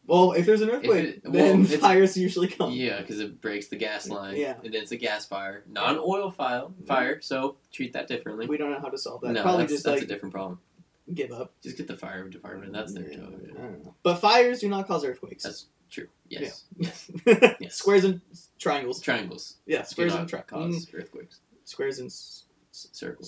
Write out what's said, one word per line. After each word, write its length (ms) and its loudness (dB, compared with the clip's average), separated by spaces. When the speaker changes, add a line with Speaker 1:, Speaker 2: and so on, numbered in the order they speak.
Speaker 1:
Well, 240 8
if 140 2
there's 160 6
an 80 2
Speaker 2:
If 60 2
Speaker 1:
earthquake, 300 4
Speaker 2:
it, 200 -8
well, 80 -4
Speaker 1:
then 300 8
Speaker 2:
it's 120 4
Speaker 1:
fires 420 6
usually 300 0
come. 240 -4
Speaker 2:
Yeah, 320 -4
'cause 160 -10
it 220 -8
breaks 260 -6
the 80 -8
gas 340 -6
line. 280 -6
Speaker 1:
Yeah. 260 -2
Speaker 2:
And 100 -10
then 100 -2
it's 100 -10
a 40 -8
gas 280 -4
fire. 440 -8
Not 260 0
an 80 -4
oil 280 0
file 480 -4
Speaker 1:
Yeah. 80 -18
Speaker 2:
fire, 340 0
so 360 -4
treat 200 -8
that 140 -6
differently. 400 -8
Speaker 1:
We 100 -2
don't 140 -4
know 80 -6
how 100 -10
to 80 -8
solve 240 -10
that. 120 -4
Speaker 2:
No, 80 0
Speaker 1:
Probably 220 4
Speaker 2:
that's, 100 0
Speaker 1:
just, 100 -4
Speaker 2:
that's 160 2
Speaker 1:
like, 60 -4
Speaker 2:
a 20 -14
different 260 -8
problem. 260 -8
Speaker 1:
give 200 -6
up. 180 -10
Speaker 2:
Just 160 -12
get 100 -10
the 100 -12
fire 320 -12
department. 420 -16
That's 220 -10
their 180 -12
Speaker 1:
Yeah, 60 -14
Speaker 2:
job. 160 -16
Speaker 1:
I 180 -16
don't 220 -14
know. 200 -20
But 120 4
fires 460 4
do 80 -2
not 180 -2
cause 160 -2
earthquakes. 400 -8
Speaker 2:
That's 220 -10
true. 160 -14
Yes. 340 -10
Speaker 1:
Yeah. 120 -4
<laughs> 340 8
Speaker 2:
Yes. 160 -14
Speaker 1:
Squares 300 4
and 160 0
triangles. 440 -4
Speaker 2:
Triangles 560 -6
Speaker 1:
Yeah, 140 0
Speaker 2:
do 60 -10
Speaker 1:
squares 260 -2
Speaker 2:
not 80 -2
Speaker 1:
and 80 -6
tri-, 120 -8
Speaker 2:
cause 460 -6
Speaker 1:
mm. 100 -20
Speaker 2:
earthquakes. 440 -18
Speaker 1:
Squares 340 -6
and 80 -10
s-, 380 -18
s-, 200 -20
Speaker 2:
Circles. 340 -14